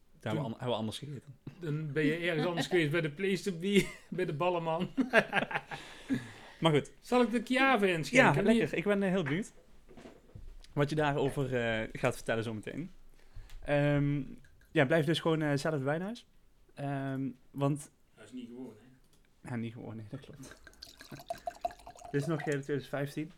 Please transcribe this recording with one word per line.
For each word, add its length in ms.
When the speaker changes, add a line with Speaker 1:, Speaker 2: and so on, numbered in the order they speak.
Speaker 1:
we 100
Speaker 2:
Toen 140
Speaker 1:
an-, 60
hebben 180
we 60
anders 240
gegeten. 360
Speaker 2:
Dan 320
ben 120
je 120
ergens 300
anders 200
geweest 240
bij 100
de 100
place 400
to 80
be, 380
<laughs> 120
bij 160
de 100
ballenman. 560
<laughs> 1700
Speaker 1:
Maar 120
goed. 280
Speaker 2:
Zal 220
ik 80
de 140
Chiave 480
inschenken? 420
Speaker 1:
Ja, 80
lekker. 260
Ik 60
ben, 180
eh, 80
heel 120
benieuwd 300
wat 180
je 60
daarover, 580
eh, 380
gaat 220
vertellen 280
zometeen. 480
Ehm, 580
ja, 160
blijf 200
dus 140
gewoon, 220
eh, 140
zelf 180
bij 100
wijnhuis. 420
Ehm, 560
want 400
Speaker 2:
Dat 100
is 80
niet 160
gewoon, 260
hè? 80
Speaker 1:
Ja, 60
niet 160
gewoon, 240
nee, 120
dat 120
klopt. 400
<laughs> 840
Dit 100
is 60
nog, 120
eh, 60
de 60
tweeduizend 380
vijftien. 380